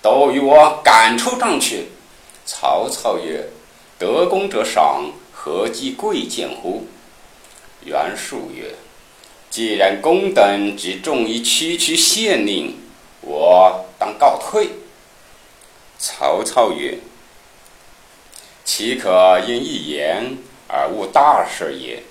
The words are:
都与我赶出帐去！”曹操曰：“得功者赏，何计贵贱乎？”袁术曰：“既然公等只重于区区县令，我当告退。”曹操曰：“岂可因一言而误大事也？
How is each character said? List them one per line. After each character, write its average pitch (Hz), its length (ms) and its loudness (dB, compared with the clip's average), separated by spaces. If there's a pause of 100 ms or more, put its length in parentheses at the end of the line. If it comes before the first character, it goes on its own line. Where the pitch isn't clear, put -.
都 131 300 4
与 135 80 0
我 147 420 6
赶 113 360 6
出 247 200 -2
帐 202 220 0
去！” 87 300 -4 (560)
曹 - 440 -2
操 - 280 -4
曰 78 320 -8 (500)
：“得 120 260 0
功 190 240 -2
者 107 140 -2
赏， 73 480 0 (220)
何 87 340 -6
计 127 240 -8
贵 196 340 -4
贱 - 240 -8
乎？” - 380 -10 (960)
袁 73 300 -4
术 - 400 -12
曰 - 180 -14 (760)
：“既 110 240 -4
然 98 260 2
公 185 320 0
等 101 440 2
只 95 240 -10
重 131 240 -2
于 117 160 -4
区 165 360 -2
区 160 180 -2
县 165 500 0
令， 85 320 -4 (440)
我 90 640 4 (140)
当 104 180 -6
告 139 200 4
退。” - 320 -2 (1300)
曹 76 420 -2
操 113 300 0
曰 71 280 -8 (1600)
：“岂 117 320 -4
可 92 500 6
因 120 100 -4
一 117 340 -6
言 87 480 -4 (300)
而 71 220 -2
误 98 160 -6
大 135 400 4
事 73 300 -8
也？ 123 360 -12